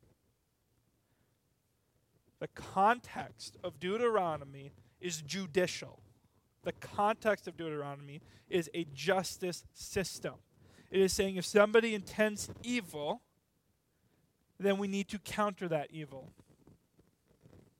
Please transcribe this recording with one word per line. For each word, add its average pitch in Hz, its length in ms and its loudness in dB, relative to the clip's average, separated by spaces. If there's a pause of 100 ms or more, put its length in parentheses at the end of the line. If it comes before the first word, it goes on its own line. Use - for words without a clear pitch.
(2500)
The 156 100 -8
context - 1120 0
of 165 160 -8
Deuteronomy 170 960 0 (260)
is 165 220 -6
judicial. 170 800 -2 (640)
The 175 100 -4
context 208 720 2
of 175 80 -10
Deuteronomy 143 680 -8 (280)
is 175 240 0
a 170 200 -2
justice 180 720 0 (100)
system. - 600 -6 (560)
It 190 100 2
is 190 140 6
saying 196 220 2
if 180 100 -2
somebody 214 480 6
intends 208 560 -2 (140)
evil, 190 580 -2 (1400)
then 196 180 4
we 202 100 -2
need 196 220 -2
to 208 100 -8
counter 202 480 -2
that 156 240 0
evil. 135 400 -12 (1500)